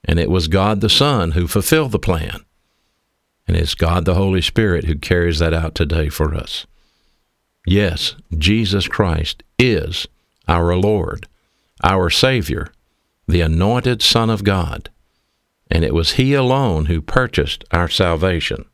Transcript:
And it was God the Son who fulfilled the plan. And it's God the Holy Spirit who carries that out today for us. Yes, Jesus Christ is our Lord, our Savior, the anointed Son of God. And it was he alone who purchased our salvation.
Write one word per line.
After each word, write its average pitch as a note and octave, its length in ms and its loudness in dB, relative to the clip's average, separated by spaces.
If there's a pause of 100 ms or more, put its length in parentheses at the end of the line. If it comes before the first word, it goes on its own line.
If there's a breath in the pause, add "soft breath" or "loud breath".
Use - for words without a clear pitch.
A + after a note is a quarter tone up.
And D#2+ 160 0
it - 100 0
was F2 160 0
God G2 340 0
the G#2 80 0
Son A2+ 440 2
who F2 160 0
fulfilled C#3+ 420 0
the G#2+ 80 -2
plan. - 460 -4 (1040)
And E2+ 80 2
it's D#2+ 180 -2
God E2+ 300 0
the E2+ 100 2
Holy F#2+ 280 2
Spirit G#2 420 0
who D#2+ 100 0
carries E2+ 460 0
that D#2+ 120 2
out E2 220 -2
today D#2 340 0
for D2+ 260 -2
us. - 320 -8 (1000)
Yes, F2+ 480 0 (220)
Jesus G2 500 0
Christ D#2+ 560 -2 (160)
is F2 480 0 (400)
our E2+ 300 2
Lord, G2 500 0 (560)
our F#2 280 2
Savior, A2+ 640 0 (560)
the E2+ 120 2
anointed G#2 600 0
Son A2+ 280 2
of G2+ 140 -2
God. F2+ 440 -2 (800)
And E2 160 2
it C2+ 100 -2
was E2 180 0
he C3+ 220 2
alone B2+ 520 2
who E2 140 0
purchased - 720 -2
our E2+ 160 0
salvation. E2+ 840 -2